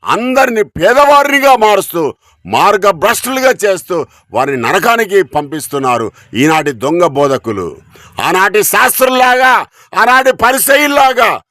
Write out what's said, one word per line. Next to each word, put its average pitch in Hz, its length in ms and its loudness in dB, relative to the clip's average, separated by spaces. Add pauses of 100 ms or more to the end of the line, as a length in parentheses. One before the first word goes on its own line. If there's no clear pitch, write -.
అందరినీ 240 580 0
పేదవారినిగా 277 920 2
మారుస్తూ, 196 580 0 (320)
మార్గభ్రష్టులుగా 202 1080 0 (120)
చేస్తూ, 180 400 -2 (280)
వారిని 135 280 -2
నరకానికి 196 640 0
పంపిస్తున్నారు 135 880 -4 (220)
ఈనాటి 147 380 0
దొంగ 151 340 -2
బోధకులు. 120 720 -4 (500)
ఆనాటి 190 360 0
శాస్త్రుల్లాగా, 254 880 0 (480)
ఆనాటి 254 300 2 (120)
పరిసయ్యుల్లాగా 262 1080 0